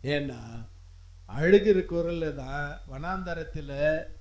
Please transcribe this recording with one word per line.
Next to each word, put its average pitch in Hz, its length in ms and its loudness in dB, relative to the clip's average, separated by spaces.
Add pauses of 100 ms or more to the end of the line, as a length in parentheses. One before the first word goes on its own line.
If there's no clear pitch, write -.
ஏன்னா 143 360 -2 (1000)
அழுகிற 190 520 8
குரல்ல 170 460 -2
தான் 139 440 -6 (120)
வனாந்தரத்துல 160 1120 -2 (180)